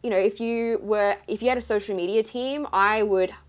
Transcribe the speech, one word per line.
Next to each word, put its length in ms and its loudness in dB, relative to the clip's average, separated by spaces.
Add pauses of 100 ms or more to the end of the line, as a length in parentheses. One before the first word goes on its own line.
you 60 -2
know, 80 2
if 220 2
you 440 -2
were, 320 2 (120)
if 140 -6
you 80 2
had 100 0
a 20 -8
social 340 -2
media 280 0
team, 500 -4
I 300 4
would 300 2 (160)